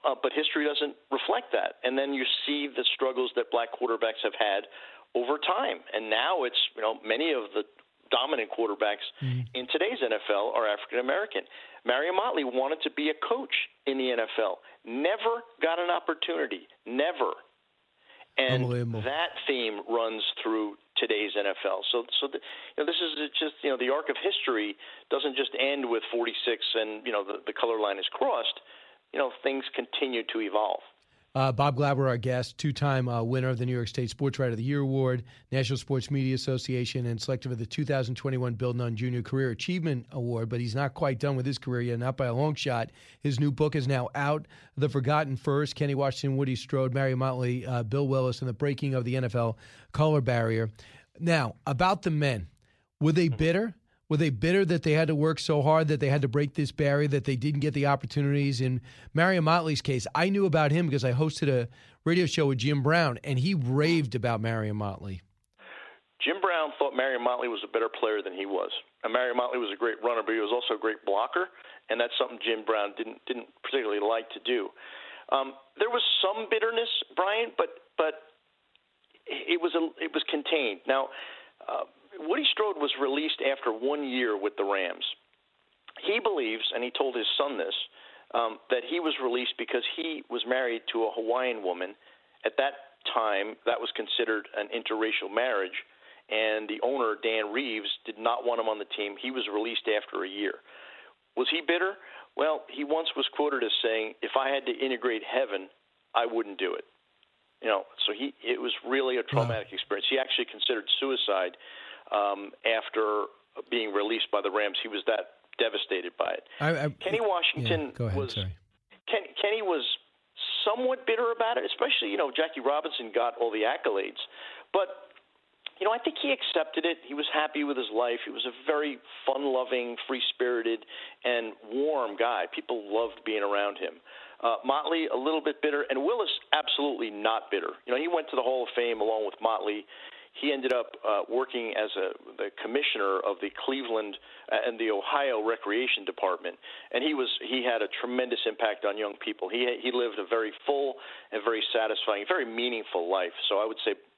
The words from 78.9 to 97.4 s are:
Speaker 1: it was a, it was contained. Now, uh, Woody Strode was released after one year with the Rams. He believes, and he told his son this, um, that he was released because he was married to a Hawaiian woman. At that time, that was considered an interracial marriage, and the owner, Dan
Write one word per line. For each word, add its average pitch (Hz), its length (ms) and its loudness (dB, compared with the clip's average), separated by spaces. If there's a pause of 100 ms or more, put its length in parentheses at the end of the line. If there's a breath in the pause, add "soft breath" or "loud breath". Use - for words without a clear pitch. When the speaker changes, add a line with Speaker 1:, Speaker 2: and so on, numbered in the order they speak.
Speaker 1:
it - 340 -2
was 170 140 0
a, 165 160 2 (140)
it 160 100 -6
was 156 160 0
contained. 139 560 0
Now, 135 220 2 (600 loud breath)
uh, - 200 -4 (320)
Woody 208 320 0
Strode 208 260 0
was 147 140 0 (100)
released 143 400 0
after 135 320 0
one 139 340 -2
year 123 300 0
with 101 180 -2
the 101 80 0
Rams. 98 400 0 (1000)
He 214 160 2
believes, 120 400 0 (140)
and 120 80 -2
he 123 120 -4
told 131 200 0
his 110 100 -2 (140)
son 139 180 -2
this, 85 160 -2 (640 loud breath)
um, 113 240 0 (100)
that 123 180 2
he 170 120 -2
was 156 180 0
released 123 400 0
because 120 240 -2 (160)
he 160 320 -6
was 120 180 -4
married 123 360 0 (100)
to 113 120 2
a 104 100 0
Hawaiian 117 480 0
woman. 92 320 -2 (500 soft breath)
At 120 120 2
that - 440 -2 (140)
time, 107 500 2
that 117 160 2
was 120 160 -4
considered 110 580 0
an 104 140 -4
interracial 110 640 -2
marriage, 107 400 0 (560 loud breath)
and 107 400 0
the 110 140 -4
owner, 120 400 0
Dan 110 280 0